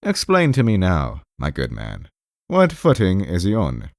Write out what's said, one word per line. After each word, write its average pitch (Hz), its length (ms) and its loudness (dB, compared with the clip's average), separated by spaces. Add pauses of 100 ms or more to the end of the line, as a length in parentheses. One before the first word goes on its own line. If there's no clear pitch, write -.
Explain 185 500 0
to 131 100 2
me 110 140 2
now, 76 460 0 (160)
my 69 100 -4
good 65 220 -6
man. 53 360 -12 (400)
What 180 240 4
footing 101 500 2
is 87 220 -4
he 101 120 0
on? 65 440 -4